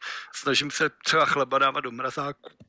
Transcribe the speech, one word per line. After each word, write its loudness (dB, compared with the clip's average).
Snažím 0
se 0
třeba 2
chleba 2
dávat 2
do -6
mrazáku, -8